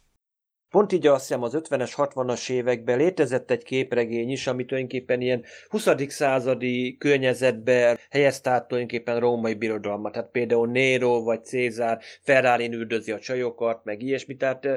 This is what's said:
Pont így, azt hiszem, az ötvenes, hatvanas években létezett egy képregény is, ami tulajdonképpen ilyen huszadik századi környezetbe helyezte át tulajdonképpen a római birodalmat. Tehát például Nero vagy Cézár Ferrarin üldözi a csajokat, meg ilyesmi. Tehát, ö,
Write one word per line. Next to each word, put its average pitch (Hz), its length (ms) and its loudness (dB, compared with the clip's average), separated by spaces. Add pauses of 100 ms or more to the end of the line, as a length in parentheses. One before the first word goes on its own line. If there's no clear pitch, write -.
(720)
Pont 196 220 2
így, 156 140 2
azt 139 140 4
hiszem, 123 220 -4
az 117 120 -4
ötvenes, 135 400 -4
hatvanas 127 540 -4
években 123 500 0
létezett 143 520 0
egy 160 120 0
képregény 120 680 -2
is, 135 160 -6
ami 127 180 -2
tulajdonképpen 127 560 -4
ilyen 123 240 -2 (240)
huszadik 151 420 0
századi 127 880 -2
környezetbe 123 1000 2 (120)
helyezte 139 400 2
át 123 180 0
tulajdonképpen 120 480 -4
a 120 40 0
római 117 340 2
birodalmat. 104 580 -4
Tehát - 180 -8
például 117 380 2
Nero 123 540 2
vagy 113 220 -2
Cézár 117 560 -2 (220)
Ferrarin 120 500 4
üldözi 113 400 -4
a 104 60 -6
csajokat, 117 640 -4
meg 104 180 -8
ilyesmi. 131 340 -6
Tehát, 131 280 -4
ö, 139 120 0